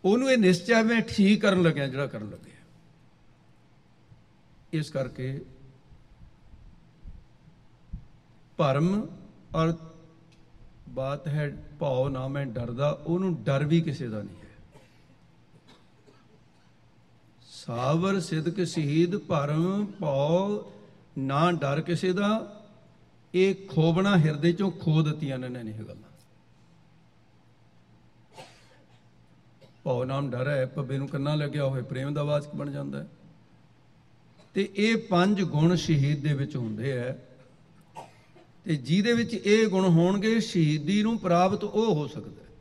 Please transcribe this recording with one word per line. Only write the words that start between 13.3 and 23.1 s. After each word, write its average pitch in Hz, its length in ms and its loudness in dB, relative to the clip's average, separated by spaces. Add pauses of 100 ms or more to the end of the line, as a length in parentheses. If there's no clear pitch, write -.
ਡਰ 139 200 0
ਵੀ 160 180 4
ਕਿਸੇ 135 260 -6
ਦਾ 107 160 -8
ਨਹੀਂ 98 120 -14
ਹੈ। - 460 -20 (2500)
ਸਾਵਰ 160 800 0
ਸਿਦਕ 165 440 -2
ਸ਼ਹੀਦ 165 540 0
ਭਰਮ 170 680 0
ਭਉ 175 840 0 (460)
ਨਾ 139 340 2
ਡਰ 156 300 -2
ਕਿਸੇ 175 320 -2
ਦਾ, 208 480 -2 (720)